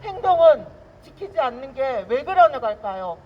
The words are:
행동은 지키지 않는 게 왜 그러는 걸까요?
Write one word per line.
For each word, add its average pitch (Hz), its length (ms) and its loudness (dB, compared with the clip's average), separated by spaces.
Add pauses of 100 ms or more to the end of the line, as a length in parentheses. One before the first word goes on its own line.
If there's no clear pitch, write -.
행동은 349 640 2 (380)
지키지 - 340 -12
않는 262 360 -6
게 254 340 -6
왜 254 160 -4
그러는 330 360 4
걸까요? 196 640 -8